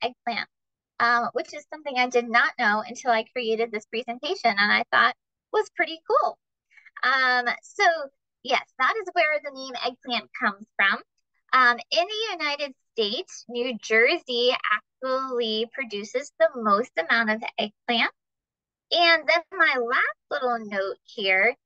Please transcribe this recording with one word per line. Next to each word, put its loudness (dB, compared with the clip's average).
eggplant, -6
um, 2
which -4
is -14
something -8
I 2
did 2
not 2
know 2
until -4
I 2
created -2
this -8
presentation, -2
and 4
I 2
thought 4
was 0
pretty -4
cool. 0
Um, 2
so -2
yes, 0
that 2
is -8
where 2
the -10
name -12
eggplant -6
comes -2
from. 2
Um, 6
in 2
the -6
United -4
States, -6
New -4
Jersey 2
actually -4
produces -6
the 4
most 0
amount 0
of -2
eggplant. -2
And 4
then 4
my 2
last -2
little -2
note -4
here, 2